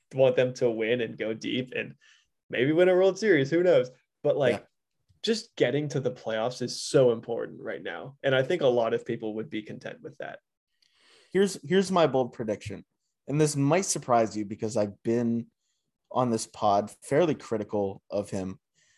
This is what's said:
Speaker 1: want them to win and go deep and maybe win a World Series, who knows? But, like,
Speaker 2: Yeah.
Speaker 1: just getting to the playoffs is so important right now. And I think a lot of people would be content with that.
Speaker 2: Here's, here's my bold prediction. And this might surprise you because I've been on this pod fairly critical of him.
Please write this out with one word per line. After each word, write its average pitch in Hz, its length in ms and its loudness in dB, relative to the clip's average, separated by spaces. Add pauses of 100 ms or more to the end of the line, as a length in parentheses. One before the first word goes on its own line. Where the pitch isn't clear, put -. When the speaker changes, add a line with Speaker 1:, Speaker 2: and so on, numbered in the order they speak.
(160)
Speaker 1:
want 131 200 4
them 127 200 2
to 123 160 2
win 113 300 -2
and 113 180 -6
go 110 160 -4
deep 117 400 -6
and - 180 -8 (560)
maybe 131 220 2
win 180 180 6
a 185 60 4
World 190 240 4
Series, 156 320 2
who 170 100 2
knows? 156 300 4 (320)
But, 139 120 2
like, 127 200 2
Speaker 2:
Yeah. 98 60 -10 (600)
Speaker 1:
just - 340 -4
getting 147 340 0
to 139 100 -4
the 135 120 -2
playoffs 110 520 -4
is - 180 -8
so 131 300 4
important 113 500 -6
right 95 220 -10
now. 90 400 -10
And 135 100 2
I 131 80 4
think 147 220 -2
a 139 40 4
lot 117 280 2
of 117 100 -6
people 110 300 -6
would 110 160 -10
be 107 100 -6
content - 400 -14
with - 160 -18
that. - 220 -14 (920)
Speaker 2:
Here's, 190 320 0
here's 180 280 2
my 170 160 6
bold 127 260 0
prediction. 104 500 -6 (440)
And 143 120 -2
this 147 160 2
might 147 300 2
surprise 117 500 0
you 107 100 -4
because 107 320 -8
I've 104 260 -2
been 117 420 0 (680)
on 123 200 0
this 113 160 -2
pod 104 420 0 (140)
fairly 151 320 0
critical 104 760 -4
of 101 220 -4
him. 95 260 -8 (400)